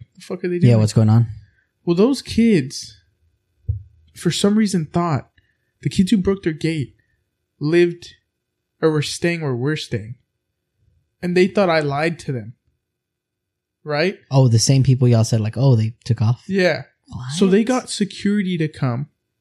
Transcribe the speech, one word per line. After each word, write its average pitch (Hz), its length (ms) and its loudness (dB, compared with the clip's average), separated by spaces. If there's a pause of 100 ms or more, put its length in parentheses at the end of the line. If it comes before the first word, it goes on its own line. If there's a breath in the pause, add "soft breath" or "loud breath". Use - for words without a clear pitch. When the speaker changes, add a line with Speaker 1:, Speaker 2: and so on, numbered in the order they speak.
(140)
Speaker 1:
"The 180 80 -20
fuck 185 200 -12
are 180 60 -4
they 175 100 -4
doing?" 131 120 6
Speaker 2:
Yeah, 117 60 6
what's 107 180 0
going 110 160 4
on? 113 160 4 (580 soft breath)
Speaker 1:
Well, 170 120 0
those 247 260 2
kids, 196 760 -2 (1160)
for - 160 -4
some 202 260 0
reason, 190 300 0
thought 170 440 -4 (520)
the 143 80 -4
kids 185 200 0
who 226 60 2
broke 196 260 -2
their 160 120 -4
gate 156 420 -6 (640)
lived 170 540 0 (680)
or 160 100 2
were 151 120 0
staying 170 400 -4
where 135 120 -4
we're 139 220 -4
staying. 117 400 -10 (1040)
And 175 140 -2
they 180 120 6
thought 196 200 2
I 160 120 2
lied 147 400 -2
to 143 120 -8
them. 117 220 -10 (1300)
Right? 151 340 -2 (120)
Speaker 2:
Oh, 131 180 6
the 113 100 4
same 135 240 2
people 127 260 2
y'all 113 160 4
said, 110 160 -2
like, 107 160 -6
"Oh, 131 200 4
they 110 180 -2 (100)
took - 160 -2
off"? 110 280 0
Speaker 1:
Yeah. 185 360 0 (220)
Speaker 2:
What? 127 260 -12
Speaker 1:
So 190 140 0
they 202 180 4
got 254 260 -2
security 202 680 -4
to 156 100 -2
come 131 400 -6 (320)